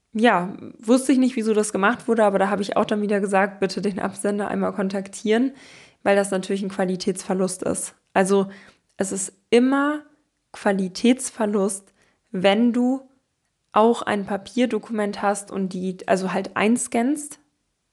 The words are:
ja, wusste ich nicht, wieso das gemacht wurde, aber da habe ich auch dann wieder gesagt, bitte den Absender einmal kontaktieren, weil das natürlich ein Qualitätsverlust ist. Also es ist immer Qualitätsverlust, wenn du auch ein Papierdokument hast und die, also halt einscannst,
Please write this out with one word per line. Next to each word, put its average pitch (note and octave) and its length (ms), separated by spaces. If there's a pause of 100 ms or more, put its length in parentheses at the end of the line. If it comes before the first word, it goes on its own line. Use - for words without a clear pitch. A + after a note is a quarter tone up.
(140)
ja, G#3 420 (220)
wusste B3+ 340
ich B3+ 60
nicht, B3+ 180
wieso A3 160
das G#3+ 200
gemacht G3+ 360
wurde, A3+ 160
aber G3 140
da F#3+ 100
habe G3+ 140
ich - 140
auch G3+ 80
dann G#3+ 180
wieder G3+ 180
gesagt, G3 400
bitte F#3+ 220
den F#3+ 160
Absender G3+ 500
einmal F#3+ 240
kontaktieren, G3+ 800 (500)
weil G3+ 140
das G3 140
natürlich G3 320
ein F#3+ 80
Qualitätsverlust F#3 960
ist. - 300 (200)
Also G3 340 (480)
es G3+ 160
ist F#3+ 200 (180)
immer C#4 500 (520)
Qualitätsverlust, G#3 1400 (380)
wenn G3+ 420
du B3 300 (680)
auch A3+ 300
ein G#3 220
Papierdokument G#3 960
hast G3+ 300
und F#3+ 220
die, F#3 240 (100)
also F#3 260
halt F#3+ 240
einscannst, A#3+ 840 (520)